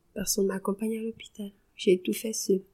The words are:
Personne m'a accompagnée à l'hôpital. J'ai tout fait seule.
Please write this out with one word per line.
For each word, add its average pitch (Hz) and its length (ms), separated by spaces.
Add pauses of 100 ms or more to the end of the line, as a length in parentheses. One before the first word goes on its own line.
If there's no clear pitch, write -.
(160)
Personne 196 320
m'a 190 80
accompagnée 220 440
à 220 40
l'hôpital. 214 480 (240)
J'ai 185 240
tout 208 140
fait 220 200
seule. 190 280 (120)